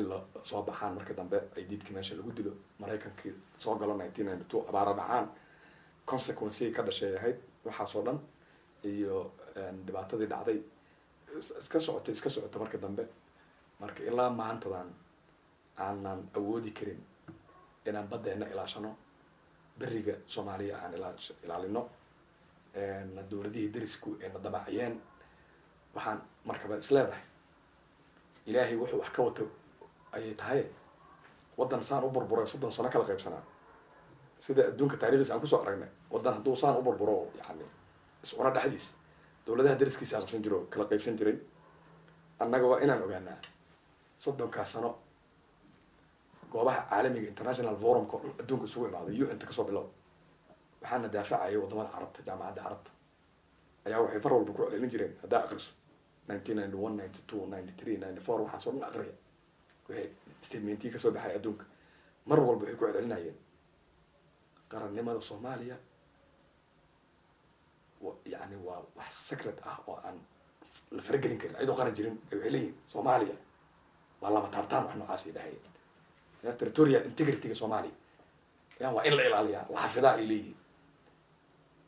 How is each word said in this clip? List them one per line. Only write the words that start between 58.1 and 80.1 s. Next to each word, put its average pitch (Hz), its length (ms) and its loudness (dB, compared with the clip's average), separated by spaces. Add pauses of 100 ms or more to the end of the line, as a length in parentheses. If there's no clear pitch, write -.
waxaas - 260 -6
oo - 60 0
dhan - 160 -4
akhriya. - 240 -8 (760)
Waxay 101 220 -6 (320)
statement-ii 104 500 -4
ka 117 80 -8
soo 117 120 4
baxay 104 260 -4
adduunka. 104 280 -4 (600)
Mar 151 140 8
walba 117 260 6
waxay - 120 -6
ku 110 80 4
celcelinayeen, 104 520 -2 (1300)
qarannimada 113 520 -4
Soomaaliya 123 560 -10 (2250)
wa-, - 240 -10
yacni, 98 300 -10 (100)
waa 90 160 -8 (140)
wax - 160 -14 (180)
secret - 360 -6
ah - 120 -8 (100)
oo 92 160 -8
aan 92 140 -10 (720)
la - 100 -6
faragelin 135 360 2
karin, - 180 -8
ayadoo 131 200 2
qaran 127 200 2
jirin. 110 200 -2 (160)
Ay 101 60 0
waxay - 140 0
leeyihiin, 131 240 0 (120)
"Soomaaliya 120 480 4 (840)
waa 98 120 0
lama 107 160 4
taabtaan," - 360 0
wax - 100 -8
noocaas 95 300 -6
ay 80 60 -10
dhahayeen. - 340 -10 (760)
Ya, 117 100 -2
territorial 139 520 6
integrity-ga 135 500 0
Soomaaliya. 107 400 -2 (840)
Ya, 127 120 0
waa 113 120 2
in 147 120 8
la 135 80 6
ilaaliyaa, 107 460 4
la - 120 -2
xafidaa 123 360 8